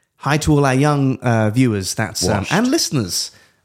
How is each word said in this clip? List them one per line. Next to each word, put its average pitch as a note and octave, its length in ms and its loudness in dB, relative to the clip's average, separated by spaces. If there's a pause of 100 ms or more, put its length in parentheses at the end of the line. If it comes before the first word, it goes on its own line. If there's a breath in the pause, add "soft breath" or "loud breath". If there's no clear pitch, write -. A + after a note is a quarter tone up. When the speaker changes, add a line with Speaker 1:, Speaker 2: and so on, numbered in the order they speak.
(160)
Speaker 1:
hi D3 220 0
to D#3 160 0
all C#3+ 120 4
our C3 80 2
young, C#3 480 2
uh, A2 300 2
viewers, G#2+ 420 0
that's, F#2+ 340 -4
um, G#2 100 0
Speaker 2:
Washed. G2+ 160 -4
Speaker 1:
and A#3+ 180 2
listeners. B2+ 580 -2 (360 soft breath)